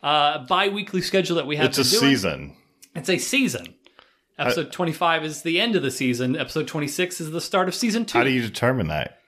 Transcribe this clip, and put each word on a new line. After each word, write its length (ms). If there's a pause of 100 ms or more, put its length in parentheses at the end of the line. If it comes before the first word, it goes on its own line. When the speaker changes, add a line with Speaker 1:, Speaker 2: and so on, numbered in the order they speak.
Speaker 1:
uh, 440
bi-weekly 560
schedule 340
that 100
we 100
have 100
Speaker 2:
It's 120
a 40
Speaker 1:
been 180
doing. 160
Speaker 2:
season. 400 (400)
Speaker 1:
It's 120
a 100
season. 560 (600)
Speaker 2:
How 100
Speaker 1:
Episode 260
twenty-five 520
is 180
the 180
end 160
of 60
the 100
season. 440
Episode 300
twenty-six 540
is 100
the 100
start 280
of 80
season 300
two. 120
Speaker 2:
How 60
do 60
you 120
determine 460
that? 400